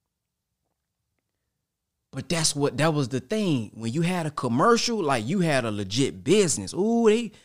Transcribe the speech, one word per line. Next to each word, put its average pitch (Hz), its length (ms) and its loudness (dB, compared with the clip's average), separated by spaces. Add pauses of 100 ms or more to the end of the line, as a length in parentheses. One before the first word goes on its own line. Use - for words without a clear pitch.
(2000)
But 135 180 -10
that's 165 280 0
what, 143 220 -2
that 156 140 2
was 147 160 -2
the 123 120 -4
thing. 165 540 -2
When 113 180 -6
you 156 100 -2
had 170 240 -2
a 151 40 -6
commercial, 208 720 2
like, 131 240 0
you 185 140 0
had 147 240 2
a 117 60 -4
legit 101 540 -4
business. 147 500 2
Ooh, 226 340 2
they, 220 220 2 (140)